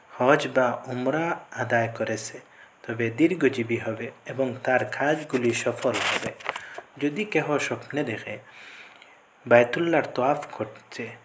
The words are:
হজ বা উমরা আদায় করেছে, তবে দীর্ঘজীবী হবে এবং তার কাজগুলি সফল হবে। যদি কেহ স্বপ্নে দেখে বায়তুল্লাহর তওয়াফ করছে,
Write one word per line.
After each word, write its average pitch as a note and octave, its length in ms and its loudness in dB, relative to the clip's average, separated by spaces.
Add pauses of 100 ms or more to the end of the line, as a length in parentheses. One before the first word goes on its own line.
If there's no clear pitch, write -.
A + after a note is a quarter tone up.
(180)
হজ C3+ 360 6
বা B2 320 2
উমরা C3+ 540 -2 (120)
আদায় A#2 360 0 (100)
করেছে, A2 420 -4 (420)
তবে A#2 280 -2
দীর্ঘজীবী B2+ 680 2
হবে A2+ 340 -6 (160)
এবং B2 380 -4
তার B2+ 200 2
কাজগুলি C#3 720 0
সফল A#2+ 360 -2
হবে। - 420 -2 (680)
যদি D3 260 -2
কেহ D3+ 340 0
স্বপ্নে C3 460 -4
দেখে G#2+ 340 -6 (1080)
বায়তুল্লাহর C3 580 6
তওয়াফ C#3 480 0
করছে, - 560 -10 (160)